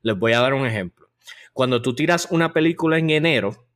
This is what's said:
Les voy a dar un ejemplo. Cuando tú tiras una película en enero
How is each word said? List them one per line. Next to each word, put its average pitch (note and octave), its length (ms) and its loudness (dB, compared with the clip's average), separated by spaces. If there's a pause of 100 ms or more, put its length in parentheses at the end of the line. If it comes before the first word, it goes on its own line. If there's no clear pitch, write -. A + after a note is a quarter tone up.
Les A2 160 -2
voy A2+ 160 2
a A#2 60 4
dar C3 140 2
un C3+ 120 -2
ejemplo. G#2 420 -6 (460)
Cuando B2+ 280 0
tú B2 140 -2
tiras E3 360 0
una E3 220 0
película E3 440 0
en D#3+ 120 0
enero D3+ 680 0